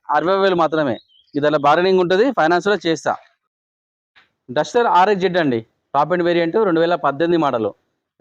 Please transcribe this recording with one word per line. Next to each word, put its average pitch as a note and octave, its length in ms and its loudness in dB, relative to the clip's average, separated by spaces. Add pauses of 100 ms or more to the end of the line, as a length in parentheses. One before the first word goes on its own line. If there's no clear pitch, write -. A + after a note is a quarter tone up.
అరవై D#3 280 0
వేలు G3 180 0
మాత్రమే. D#3 440 -2 (360)
ఇక C#3 80 -2
దానిలో D3+ 160 0
బార్గెనింగ్ F3 400 2
ఉంటది, F#3 320 0
ఫైనాన్స్ F3 360 0
కూడా F3+ 220 -2
చేస్తా. D3 280 -4 (1300)
Duster D3+ 360 0
ఆర్ఎక్స్ F#3 340 2
జెడ్ F#3 160 0
అండి, B2 280 -2 (280)
టాప్ D3+ 200 0
ఎండ్ F3+ 100 -2
వేరియంట్, E3+ 320 0
రెండు F#3+ 240 2
వేల E3+ 160 2
పద్దెనిమిది D#3+ 420 -2
మోడల్, B2 340 -2 (500)